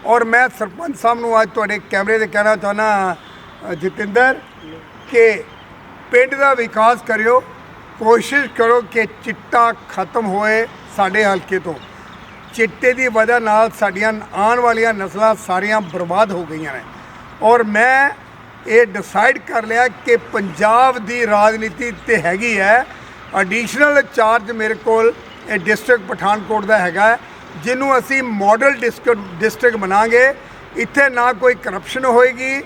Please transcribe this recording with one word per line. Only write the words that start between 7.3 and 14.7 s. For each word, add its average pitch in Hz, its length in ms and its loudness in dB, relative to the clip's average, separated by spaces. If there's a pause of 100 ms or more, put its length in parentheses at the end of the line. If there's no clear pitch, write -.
ਕੋਸ਼ਿਸ਼ 233 600 2
ਕਰੋ 233 220 4
ਕਿ 226 260 -4
ਚਿੱਟਾ - 680 -2
ਖਤਮ 202 540 -6
ਹੋਏ 214 400 0 (300)
ਸਾਡੇ 202 280 0
ਹਲਕੇ 190 340 -2
ਤੋਂ। 165 160 -6 (800)
ਚਿੱਟੇ 233 380 0
ਦੀ 254 160 -2
ਵਜ੍ਹਾ 226 300 2
ਨਾਲ 220 320 2 (100)
ਸਾਡੀਆਂ 208 320 0 (200)
ਆਉਣ 220 280 2
ਵਾਲੀਆਂ 233 340 2